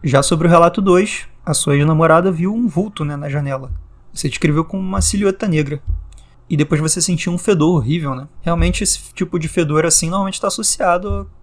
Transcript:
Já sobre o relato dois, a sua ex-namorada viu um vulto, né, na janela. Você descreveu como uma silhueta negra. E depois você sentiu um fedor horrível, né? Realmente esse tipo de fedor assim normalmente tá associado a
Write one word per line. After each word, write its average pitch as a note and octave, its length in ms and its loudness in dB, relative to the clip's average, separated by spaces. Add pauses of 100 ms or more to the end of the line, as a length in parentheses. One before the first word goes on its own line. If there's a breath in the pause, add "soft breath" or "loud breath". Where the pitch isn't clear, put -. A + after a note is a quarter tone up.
Já C#3 180 4
sobre E3 280 2
o - 20 6
relato E3+ 320 6
dois, F#3+ 460 2 (180)
a D#3 80 -2
sua C#3+ 220 0
ex-namorada D#3+ 540 4
viu F3 220 -2
um A#3+ 140 -2
vulto, F#3+ 380 -2
né, D3 120 -6
na D3 120 -8
janela. C#3 420 -4 (420)
Você - 160 -4
descreveu D3+ 360 0
como F#3+ 180 -6
uma F#3+ 180 -2
silhueta G3 460 0
negra. D3+ 340 -2 (680 soft breath)
E E3 80 -2
depois D3+ 240 2
você D#3+ 200 -2
sentiu F3 320 -2
um F3 60 -2
fedor F3 380 2
horrível, C#3+ 400 -2
né? C3+ 100 -14 (140)
Realmente E3+ 420 0
esse - 320 -4
tipo F3 240 -4
de D#3+ 80 -4
fedor D#3 400 0
assim D#3+ 240 0
normalmente F#3+ 300 -4
tá - 80 0
associado G3 600 -2
a G3 180 -4 (160)